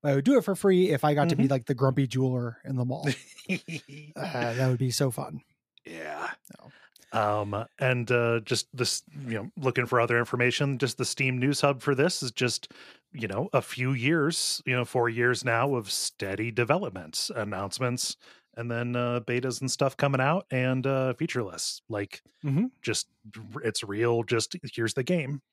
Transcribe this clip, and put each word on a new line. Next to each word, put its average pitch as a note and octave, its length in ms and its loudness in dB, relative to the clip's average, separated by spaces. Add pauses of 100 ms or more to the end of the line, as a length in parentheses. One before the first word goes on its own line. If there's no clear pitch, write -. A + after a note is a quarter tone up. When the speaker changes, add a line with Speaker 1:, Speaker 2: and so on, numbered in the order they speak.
Speaker 1:
but D3 80 2
I C#3 60 4
would C#3 80 2
do C4+ 140 6
it - 60 4
for F#3+ 120 0
free F#3 340 6
if C#3+ 140 2
I D3+ 100 6
got C#3+ 140 4
to D3+ 80 4
be, C#3 80 6
Speaker 2:
Mm-hmm. C#3 80 4
Speaker 1:
like, C3 140 0
the C#3 80 0
grumpy C3+ 340 2
jeweler B2 560 -2
in C3+ 120 -6
the B2 80 0
mall. B2 220 -2 (420)
Speaker 2:
<laughs> - 0 - (680)
Speaker 1:
Uh, A#2+ 380 -4
that C3 140 2
would B2+ 100 2
be B2+ 120 0
so C3+ 200 0
fun. C#3 320 -10 (420)
Speaker 2:
Yeah. D#2 460 -10 (280)
Speaker 1:
No. - 120 -20 (500)
Speaker 2:
Um, G#2 440 0 (140)
and, B2+ 320 0
uh, A#2 300 4
just A2+ 260 -2 (100)
this, - 260 -2 (260)
you A2+ 60 -4
know, G#2+ 220 -6
looking B2+ 300 0
for B2 140 2
other A#2 180 4
information, B2 600 0
just B2 200 -2
the B2+ 60 -2
Steam B2+ 340 -2
News C3+ 220 2
Hub C3+ 220 2
for C#3+ 120 2
this D#3 280 2
is B2 100 -6
just, - 400 -2 (400)
you A#2 160 -6
know, A#2 240 -2
a C3 100 4
few B2+ 300 -2
years, D3 760 0
you B2+ 80 0
know, B2 100 0
four A#2+ 240 0
years A#2+ 360 0
now B2 300 2
of G#2 160 -4
steady G2+ 600 -4
development A2+ 840 -2
announcements, G#2 800 -4 (400)
and A#2 140 -8
then, A#2+ 260 -2
uh, B2 240 0
betas B2 400 -2
and C3 100 -4
stuff - 260 0
coming C#3 240 2
out, D3+ 300 2
and, B2+ 360 0
uh, C3 280 2
feature A#2+ 300 -2
lists. - 440 -6
Like, G#2 340 -6 (220)
Speaker 1:
Mm-hmm. D3+ 220 2 (160)
Speaker 2:
just - 240 -2 (300)
r-, G#2 260 -12
it's A2+ 220 -2
real, A#2 400 2
just - 320 0 (180)
here's A2+ 200 -2
the C3 100 -2
game D3 380 0 (100)